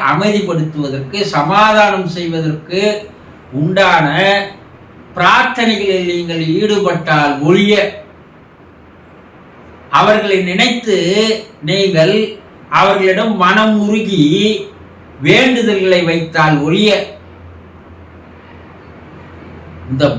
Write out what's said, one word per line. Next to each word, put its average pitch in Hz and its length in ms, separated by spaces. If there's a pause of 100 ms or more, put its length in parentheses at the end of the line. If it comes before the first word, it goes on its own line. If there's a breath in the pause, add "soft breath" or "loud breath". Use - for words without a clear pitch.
(100)
அமைதிப்படுத்துவதற்கு, 156 1080 (180)
சமாதானம் 202 800
செய்வதற்கு 165 640 (800)
உண்டான 180 460 (1080)
பிரார்த்தனைகளில் 202 960
நீங்கள் 165 320 (160)
ஈடுபட்டால் 165 760 (140)
ஒழிய, 202 260 (2250)
அவர்களை 202 400 (100)
நினைத்து 220 480 (720)
நீங்கள் 185 480 (600)
அவர்களிடம் 196 560 (100)
மனம் 214 400
உருகி 202 400 (1040)
வேண்டுதல்களை 208 800
வைத்தால் 160 480 (100)
ஒழிய, 202 240 (3000)
இந்த 131 140 (140)